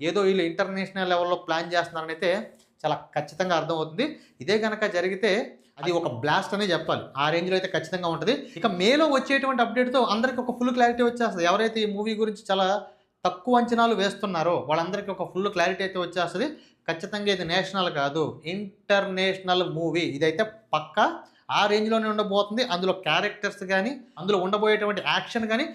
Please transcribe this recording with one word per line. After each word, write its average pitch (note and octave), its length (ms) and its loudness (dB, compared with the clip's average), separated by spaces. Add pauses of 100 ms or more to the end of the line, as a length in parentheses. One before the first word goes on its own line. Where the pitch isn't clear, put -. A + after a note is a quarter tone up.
ఏదో F3 200 0
వీళ్ళు F#3+ 220 4
ఇంటర్నేషనల్ F#3 680 -2
లెవెల్‌లో F3 280 2
ప్లాన్ E3+ 300 -2
చేస్తున్నారని E3+ 440 -2
అయితే E3+ 180 0 (480)
చాలా D3+ 180 0 (140)
ఖచ్చితంగా E3+ 460 -2
అర్థమవుతుంది. D#3+ 500 -2 (340)
ఇదే F3 180 0
కనుక G#3+ 340 -2
జరిగితే F#3+ 380 0 (460)
అది E3+ 160 -4
ఒక E3 220 0
బ్లాస్ట్ D3+ 400 0
అనే G3+ 120 0
చెప్పాలి. E3+ 460 0
ఆ C3+ 160 0
రేంజ్లో F3+ 280 2
అయితే F#3 120 0
ఖచ్చితంగా E3+ 400 -4
ఉంటుంది. E3 260 0 (200)
ఇక E3+ 180 0
మేలో B3 360 4
వచ్చేటువంటి C4 540 2
అప్‌డేట్‌తో B3 440 2
అందరికీ A#3 340 0
ఒక - 140 -4
ఫుల్ B3 180 0
క్లారిటీ A#3+ 300 4
వచ్చేస్తుంది. A#3 440 0
ఎవరైతే A3 340 2
ఈ G#3 80 0
మూవీ G#3 260 -2
గురించి G#3+ 300 -2
చాలా F#3+ 220 2 (580)
తక్కువ A#3+ 340 2
అంచనాలు A#3 360 4
వేస్తున్నారో F#3 680 0
వాళ్ళందరికీ F3 480 -2
ఒక F3+ 160 -6
ఫుల్ G3 240 -2
క్లారిటీ F#3 320 0
అయితే F#3+ 160 -4
వచ్చేస్తుంది. F3+ 480 -2 (380)
ఖచ్చితంగా G3+ 480 -4
ఇది F#3 120 -2
నేషనల్ F3+ 480 0
కాదు, C#3+ 300 0 (280)
ఇంటర్నేషనల్ F#3+ 1200 0
మూవీ. D#3+ 400 -2
ఇదైతే D#3 320 0 (260)
పక్కా - 360 0 (440)
ఆ E3 180 2
రేంజ్లోనే G#3+ 420 2
ఉండబోతుంది. G#3 560 0
అందులో F3+ 340 0
క్యారెక్టర్స్ G3 640 -2
కానీ, F#3+ 280 0 (240)
అందులో F#3+ 220 0
ఉండబోయేటువంటి G#3 640 2
యాక్షన్ F#3 420 0
కానీ, A3+ 180 0 (100)